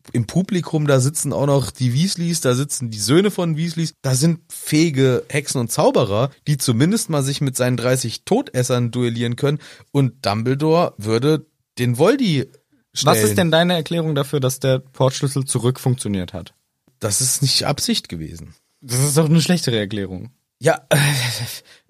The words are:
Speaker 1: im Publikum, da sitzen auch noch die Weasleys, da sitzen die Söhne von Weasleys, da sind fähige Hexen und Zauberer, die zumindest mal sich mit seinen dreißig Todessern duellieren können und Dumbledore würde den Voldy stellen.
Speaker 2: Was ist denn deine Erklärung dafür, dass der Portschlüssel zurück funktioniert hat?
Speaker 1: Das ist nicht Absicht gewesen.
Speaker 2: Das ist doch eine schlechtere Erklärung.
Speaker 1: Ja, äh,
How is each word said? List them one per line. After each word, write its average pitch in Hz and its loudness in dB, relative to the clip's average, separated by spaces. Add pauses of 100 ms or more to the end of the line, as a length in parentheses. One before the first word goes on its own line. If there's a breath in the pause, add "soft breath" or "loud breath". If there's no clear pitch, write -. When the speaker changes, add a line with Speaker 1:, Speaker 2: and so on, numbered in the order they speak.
(120)
Speaker 1:
im 117 0
Publikum, 165 -2
da 139 4
sitzen 143 -2
auch 113 0
noch 139 2
die 123 -2
Weasleys, 170 -2
da 127 2
sitzen 127 -4
die 110 -10
Söhne 156 4
von 175 -2
Weasleys, 165 -4
da 131 0
sind 160 2 (100)
fähige 135 0
Hexen 143 -4
und 117 -4
Zauberer, 135 2 (160 loud breath)
die 147 0
zumindest 143 2
mal 151 0
sich 139 -4
mit 131 -2
seinen 127 0
dreißig 123 -2
Todessern 127 0
duellieren 120 -2
können 147 0 (320 loud breath)
und 139 0
Dumbledore 139 0
würde 123 0 (320)
den 123 0
Voldy 185 2 (460)
stellen. 135 2
Speaker 2:
Was - 2
ist 208 2
denn 175 2
deine 170 4
Erklärung 160 -2
dafür, 139 -2
dass 131 -2
der 131 2
Portschlüssel 135 -2
zurück 127 0
funktioniert 101 -2
hat? 82 -12 (460)
Speaker 1:
Das 104 -2
ist 131 -2
nicht - 0
Absicht - -2
gewesen. 82 -12 (280)
Speaker 2:
Das 123 -4
ist 143 2
doch 160 4
eine 160 6
schlechtere 151 0
Erklärung. 98 -6 (260)
Speaker 1:
Ja, 160 0
äh, 151 4 (920 soft breath)